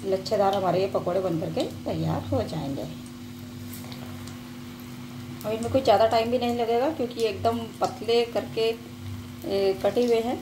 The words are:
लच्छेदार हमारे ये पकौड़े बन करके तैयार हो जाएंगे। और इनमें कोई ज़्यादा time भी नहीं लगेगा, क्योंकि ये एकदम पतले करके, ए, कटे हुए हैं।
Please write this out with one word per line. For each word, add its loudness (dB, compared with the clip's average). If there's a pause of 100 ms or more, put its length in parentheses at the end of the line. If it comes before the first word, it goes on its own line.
लच्छेदार 2
हमारे 2
ये 2
पकौड़े 0
बन 0
करके -2 (220)
तैयार 0
हो 0
जाएंगे। -4 (2500)
और -2
इनमें -2
कोई 6
ज़्यादा 8
time 4
भी 4
नहीं 2
लगेगा, 2
क्योंकि -2
ये 4
एकदम 0 (220)
पतले 2
करके, 0 (760)
ए, 4 (100)
कटे 4
हुए 6
हैं। 0